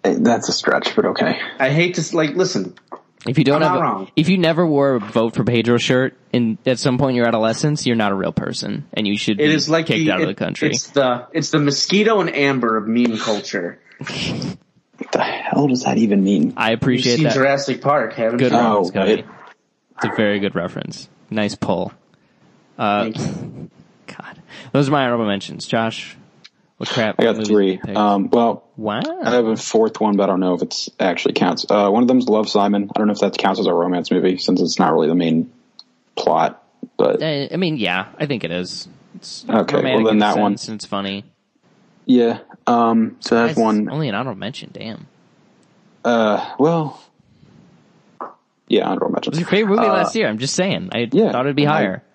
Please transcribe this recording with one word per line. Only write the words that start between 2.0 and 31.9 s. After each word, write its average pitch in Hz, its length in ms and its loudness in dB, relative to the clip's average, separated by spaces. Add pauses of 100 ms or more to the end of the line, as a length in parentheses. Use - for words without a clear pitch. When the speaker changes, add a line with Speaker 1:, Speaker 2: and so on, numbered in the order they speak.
Speaker 2:
s-, 156 120 -6
like, 156 220 0
listen. 156 400 -2 (520)
Speaker 3:
If 135 100 0
you 151 60 4
don't 143 180 4
Speaker 2:
I'm 156 120 2
Speaker 3:
have, - 20 -
Speaker 2:
not 175 60 0
wrong. 101 340 -4
Speaker 3:
if 160 140 2
you 190 100 4
never 165 260 2
wore 139 300 2
a 117 40 0
Vote 110 360 -2
for 120 80 0
Pedro 120 340 4
shirt 127 400 0 (160)
in, 117 320 0
at 127 140 0
some 123 180 0
point 135 140 2
in 123 60 0
your 117 100 2
adolescence, 113 580 0
you're 120 100 2
not 104 160 2
a 98 40 0
real 95 160 -2
person, - 640 -6
and 107 140 -2
you 101 80 0
should 101 240 -2
Speaker 2:
It 151 80 4
Speaker 3:
be 151 60 4
Speaker 2:
is 147 160 -2
like 165 160 0
Speaker 3:
kicked - 200 0
Speaker 2:
the, 98 60 2
Speaker 3:
out 90 100 0
of - 80 2
Speaker 2:
it, - 80 -8
Speaker 3:
the - 60 -4
country. 151 260 -2
Speaker 2:
it's - 200 -6
the, 127 420 0
it's 156 200 -4
the 156 80 0
mosquito 196 600 0
and 165 160 -2
amber 131 420 0
of 104 100 -4
meme 117 300 0
culture. 101 600 -6 (200)
Speaker 1:
What - 1120 -10
the - 120 0
hell - 440 -2
does 123 160 0
that 120 160 0
even 101 240 4
mean? 95 340 2
Speaker 3:
I 113 140 0
appreciate 120 420 0
Speaker 2:
You've 120 40 2
seen 156 80 2
Speaker 3:
that. 113 100 2
Speaker 2:
Jurassic 139 460 0
Park, 139 320 0
haven't 117 260 -2
Speaker 3:
Good 123 140 2
Speaker 2:
you? 120 40 4
Speaker 3:
reference, 104 320 2
Speaker 1:
Oh, - 20 -8
Speaker 3:
Cody. 98 220 2
Speaker 1:
it - 120 -2 (720)
Speaker 3:
It's - 80 -4
a - 100 -4
very 104 240 0
good 98 160 -2
reference. - 520 -8 (220)
Nice 107 240 -2
pull. 92 380 -4 (880)
Uh, 104 320 0
Speaker 2:
Thank - 80 -8
you. - 500 -8 (380)
Speaker 3:
God, - 340 -20 (300)
those 139 180 2
are - 20 2
my 143 140 4
honorable 117 220 0
mentions. 98 400 -4
Josh, 113 500 -4 (600)
what - 120 -8
crap 110 300 0
Speaker 1:
I - 40 4
got 113 120 4
Speaker 3:
movies 110 140 -4
Speaker 1:
three. 101 220 4
Speaker 3:
did 92 100 -4
you - 40 -
pick? 101 100 -6
Speaker 1:
Um, 101 360 2
well, 117 320 2 (120)
Speaker 3:
Wow. 107 260 -4 (220)
Speaker 1:
I 117 120 0
have 120 100 4
a 110 100 0
fourth 110 460 0
one, 104 160 2
but 98 60 4
I 95 40 2
don't 92 120 0
know 92 160 2
if 87 80 -2
it's - 260 -8 (100)
actually - 360 0
counts. 87 340 0
Uh, 101 220 4